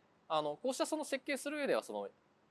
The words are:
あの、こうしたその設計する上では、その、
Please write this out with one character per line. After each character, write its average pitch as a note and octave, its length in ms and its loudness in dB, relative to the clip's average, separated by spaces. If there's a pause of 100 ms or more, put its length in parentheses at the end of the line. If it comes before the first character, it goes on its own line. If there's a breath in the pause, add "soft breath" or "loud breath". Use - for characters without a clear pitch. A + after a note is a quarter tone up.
(280)
あ D#3 140 2
の、 D3 200 -2
こ B3+ 80 2
う B3+ 40 0
し - 40 -2
た D#4+ 80 2
そ D#4 100 0
の D4+ 80 -2
設 C4 200 -4
計 C#4+ 120 0
す C#4+ 120 -6
る D4+ 100 -2
上 C#4+ 80 0
で E3+ 80 4
は、 A2 80 4
そ - 100 -8
の、 G2+ 160 -4 (420)